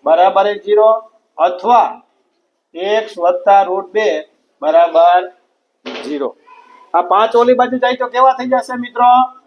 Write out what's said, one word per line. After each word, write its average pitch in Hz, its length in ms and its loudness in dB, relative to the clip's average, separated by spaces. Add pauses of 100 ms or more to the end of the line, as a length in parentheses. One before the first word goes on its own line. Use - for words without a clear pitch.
બરાબર 185 420 2 (180)
ઝીરો 214 260 2 (560)
અથવા 180 420 0 (840)
એક્સ 214 380 -4 (120)
વત્તા 180 440 2
રૂટ 185 280 -6
બે 214 120 0 (540)
બરાબર 165 600 2 (800)
ઝીરો. 135 260 -6 (640)
આ 175 140 0
પાંચ 214 300 0
ઓલી 247 200 2
બાજુ 247 220 -2
જાય 254 200 -2
તો 247 120 -6
કેવા 254 240 2
થઈ 254 140 -8
જશે 247 220 -4 (100)
મિત્રો? 247 240 0 (380)